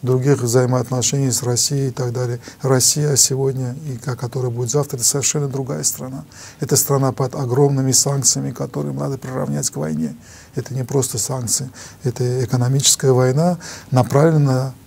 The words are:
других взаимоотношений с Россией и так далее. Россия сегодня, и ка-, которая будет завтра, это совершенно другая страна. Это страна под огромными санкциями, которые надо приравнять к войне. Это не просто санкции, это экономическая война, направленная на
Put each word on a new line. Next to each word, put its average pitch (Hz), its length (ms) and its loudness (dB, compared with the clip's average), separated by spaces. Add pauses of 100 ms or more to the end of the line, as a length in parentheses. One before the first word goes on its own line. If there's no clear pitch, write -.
других 127 400 4
взаимоотношений 127 880 2
с 117 100 -2
Россией 135 460 0
и 127 40 -4
так 123 220 -4
далее. 120 260 -4 (220)
Россия 139 540 2
сегодня, 131 600 0 (120)
и 127 100 -8
ка-, 127 180 -6
которая 123 360 -4
будет 120 180 -4
завтра, 143 280 0
это 117 60 -6
совершенно 143 440 0
другая 135 340 -6
страна. 135 420 -6 (360)
Это 143 180 0
страна 135 340 2
под 127 220 -4
огромными 135 580 2
санкциями, 139 600 0
которые 143 420 -6
надо 139 240 -4
приравнять 139 540 -4
к - 40 -14
войне. - 400 -4 (380)
Это 120 220 -6
не 131 80 -2
просто 127 340 -2
санкции, 127 540 -4 (320)
это 123 420 0
экономическая 131 680 2
война, 135 460 4 (320)
направленная 143 560 4
на 131 280 0 (140)